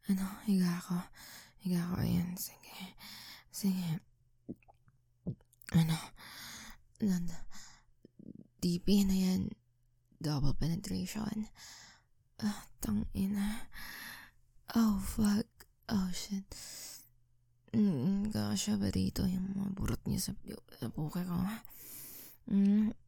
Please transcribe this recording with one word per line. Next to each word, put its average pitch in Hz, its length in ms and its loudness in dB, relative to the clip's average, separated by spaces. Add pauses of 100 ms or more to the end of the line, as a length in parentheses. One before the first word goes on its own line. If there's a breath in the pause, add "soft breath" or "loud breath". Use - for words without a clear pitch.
Ano, 190 160 2 (240)
higa 180 320 4
ako. 175 160 -2 (640 loud breath)
Higa 180 240 2
ako, 180 160 -2
ayan. 175 340 2
Sige. - 640 -12 (560 loud breath)
Sige. 185 480 0 (1800)
Ano? 160 200 4 (1080 loud breath)
Nanda. 175 420 0 (1120 loud breath)
D 175 220 0
P 202 240 6
na 190 80 4
yan. 185 400 2 (640)
Double 143 400 4
penetration. 185 920 -2 (920 loud breath)
Ah, 208 240 -2 (160)
tangina. 208 880 0 (1000 loud breath)
Oh, 220 320 6
fuck. 208 440 2 (440)
Oh, 185 240 2
shit. 196 320 -4 (1300 loud breath)
Mm, 196 560 4
kasya 208 480 0
ba 196 80 2
dito - 400 2
yung 185 240 0
mga 196 240 -2
burot - 320 0
niya 196 240 -2
sa - 40 -6
pu-, - 280 -12 (160)
sa - 80 -4
puke 156 400 -4
ko? 175 80 -2 (1120 loud breath)
Mm. 202 480 6 (120)